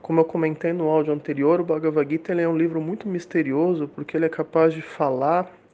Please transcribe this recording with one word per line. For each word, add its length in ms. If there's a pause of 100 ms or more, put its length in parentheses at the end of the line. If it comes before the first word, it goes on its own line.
Como 180
eu 60
comentei 480
no 160
áudio 240
anterior, 480
o 20
Bhagavad 460
Gita, 220
ele 100
é 60
um 100
livro 240
muito 260
misterioso 800
porque 300
ele 80
é 40
capaz 440
de 80
falar 720 (220)